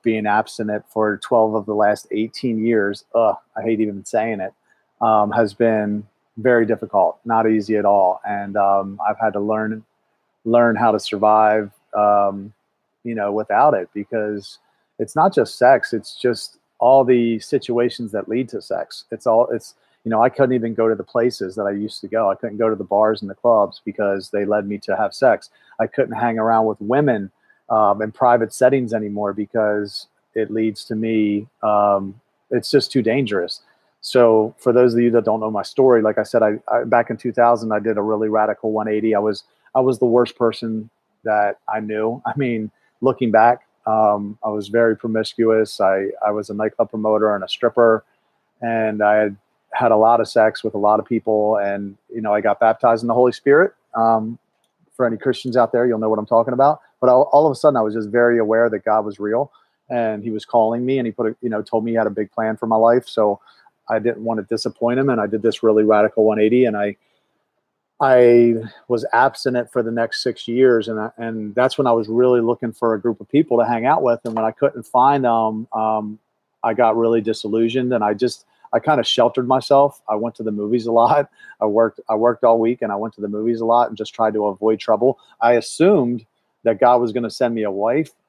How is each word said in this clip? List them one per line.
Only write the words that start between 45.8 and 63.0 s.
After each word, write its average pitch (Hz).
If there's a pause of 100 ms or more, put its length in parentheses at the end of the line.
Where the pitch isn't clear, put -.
I, 98 (140)
I 104
was 104
a 104
nightclub 107
promoter 107
and 98
a 90
stripper, 117 (560)
and 110
I 104
had 107 (360)
had 120
a 110
lot 113
of 107
sex 110
with 110
a 107
lot 104
of 107
people. 107
And, 101 (180)
you 117
know, 107
I 104
got 101
baptized 113
in 120
the 117
Holy 123
Spirit. 156 (220)
Um, 113 (580)
for 131
any 117
Christians 123
out 117
there, 120
you'll 120
know 110
what 110
I'm 107
talking 120
about. 135 (200)
But 127
all, 127 (100)
all 151
of 151
a 131
sudden, 147
I 120
was 107
just 107
very 120
aware 113
that 107
God 107
was 104
real, 110 (380)
and 113
he 117
was 107
calling 117
me, 135
and 120
he 113
put 113
a, 113
you 123
know, 107
told 110
me 117
he 113
had 113
a 107
big 101
plan 110
for 117
my 113
life. 117